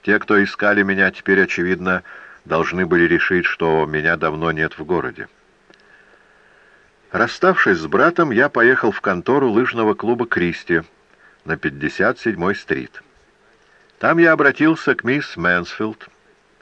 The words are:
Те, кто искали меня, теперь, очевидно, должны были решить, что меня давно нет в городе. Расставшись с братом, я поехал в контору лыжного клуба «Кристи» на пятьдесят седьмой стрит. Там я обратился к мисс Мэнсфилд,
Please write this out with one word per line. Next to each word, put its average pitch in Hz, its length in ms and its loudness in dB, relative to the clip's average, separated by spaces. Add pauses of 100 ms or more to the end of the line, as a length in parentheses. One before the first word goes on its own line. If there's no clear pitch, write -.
Те, 104 180 2
кто 101 240 2
искали 104 380 0
меня, 98 300 0
теперь, 98 320 2
очевидно, 90 600 -2 (400)
должны 82 420 -2
были 85 180 4
решить, 85 420 2
что 80 400 0
меня 78 320 -2
давно 78 340 -2
нет 78 260 -4
в 80 60 -12
городе. 90 440 -6 (1800)
Расставшись 120 640 2
с 80 100 -8
братом, 151 440 2
я 123 180 2
поехал 120 420 2
в - 80 -8
контору 117 500 0
лыжного 113 440 0
клуба 117 320 -2
«Кристи» 85 560 -2 (640)
на 156 100 -4
пятьдесят 85 640 -4
седьмой 95 360 -2
стрит. - 460 -8 (1000)
Там 156 180 0
я 165 160 6
обратился 147 600 2
к - 100 -10
мисс 135 320 -4
Мэнсфилд, 90 720 -4 (520)